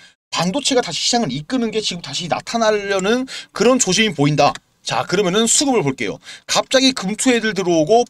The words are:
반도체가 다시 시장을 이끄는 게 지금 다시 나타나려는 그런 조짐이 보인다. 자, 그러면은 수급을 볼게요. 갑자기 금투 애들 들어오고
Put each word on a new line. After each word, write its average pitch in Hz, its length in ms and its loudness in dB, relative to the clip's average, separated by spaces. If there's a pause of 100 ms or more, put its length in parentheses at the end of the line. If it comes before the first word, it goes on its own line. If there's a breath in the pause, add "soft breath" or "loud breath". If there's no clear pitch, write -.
(300 soft breath)
반도체가 240 520 -2
다시 - 200 -8
시장을 233 300 0
이끄는 226 400 -4
게 220 100 -4
지금 180 220 -8
다시 151 240 -8
나타나려는 214 960 0 (260 loud breath)
그런 240 280 4
조짐이 190 340 0
보인다. 143 400 2 (300)
자, 123 200 -2
그러면은 196 420 0
수급을 240 380 2
볼게요. 117 340 -4 (300 loud breath)
갑자기 262 440 2
금투 214 400 0
애들 220 220 0
들어오고 175 560 2